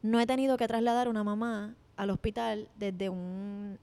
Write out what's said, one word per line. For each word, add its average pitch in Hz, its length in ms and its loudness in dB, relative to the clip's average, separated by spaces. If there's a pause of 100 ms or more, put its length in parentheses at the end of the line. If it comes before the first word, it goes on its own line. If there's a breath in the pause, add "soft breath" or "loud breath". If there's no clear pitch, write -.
no 226 180 4
he 233 60 4
tenido 262 300 4
que 240 120 2
trasladar 233 400 2
una 214 160 0
mamá 214 500 -2 (220)
al 202 140 -2
hospital 220 580 -2 (100)
desde 190 320 -2
un 190 720 -8